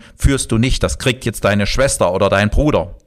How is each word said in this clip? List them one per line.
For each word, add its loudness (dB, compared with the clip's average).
führst -2
du 2
nicht, 0
das -2
kriegt -4
jetzt -4
deine 0
Schwester 0
oder 0
dein 2
Bruder." 0